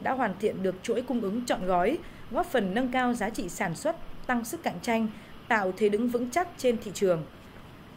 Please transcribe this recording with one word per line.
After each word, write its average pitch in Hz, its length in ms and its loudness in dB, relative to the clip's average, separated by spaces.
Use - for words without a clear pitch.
đã 247 100 2
hoàn 240 280 2
thiện 196 220 0
được 185 200 2
chuỗi 233 200 0
cung 247 180 -2
ứng 214 240 -2
trọn 226 220 0
gói, 190 320 4
góp 294 160 0
phần 196 280 2
nâng 254 140 2
cao 247 260 2
giá 220 160 0
trị 214 180 -4
sản 170 260 -2
xuất, 330 220 0
tăng 240 180 0
sức - 180 -6
cạnh 175 200 -2
tranh, 226 240 2
tạo 202 280 2
thế 214 120 4
đứng 214 200 4
vững 240 220 0
chắc 359 180 2
trên 247 260 4
thị 208 100 -8
trường. 175 280 4